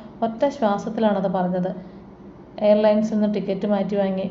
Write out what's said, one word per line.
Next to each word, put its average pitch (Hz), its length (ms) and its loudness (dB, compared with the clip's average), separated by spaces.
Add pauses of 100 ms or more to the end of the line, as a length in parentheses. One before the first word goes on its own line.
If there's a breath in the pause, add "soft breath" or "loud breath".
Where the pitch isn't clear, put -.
(220 loud breath)
ഒറ്റ 226 260 -2
ശ്വാസത്തിലാണത് 202 840 0
പറഞ്ഞത്. 180 380 0 (880 loud breath)
എയർലൈൻസിൽ 214 560 4
നിന്ന് 208 180 2
ടിക്കറ്റ് 196 340 -2
മാറ്റി 202 300 0
വാങ്ങി 190 340 0